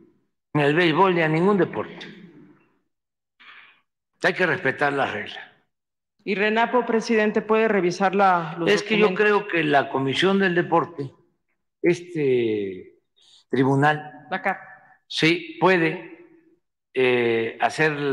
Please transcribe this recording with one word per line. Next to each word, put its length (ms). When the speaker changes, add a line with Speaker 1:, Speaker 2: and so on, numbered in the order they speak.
Speaker 1:
en 80
el 140
béisbol 400
ni 60
a 80
ningún 280
deporte. 500
Hay 100
que 120
respetar 480
las 200
reglas. 240
Speaker 2:
¿Y 100
renapo, 540
presidente, 560
puede 240
revisar 480
la, 420
los 140
Speaker 1:
Es 100
que 160
yo 120
Speaker 2:
documentos? 140
Speaker 1:
creo 240
que 160
la 280
Comisión 480
del 160
Deporte, 560
este 1120
tribunal, 800
Speaker 2:
La 100
cap. 160
Speaker 1:
sí, 560
puede, 640
eh, 680
hacer 300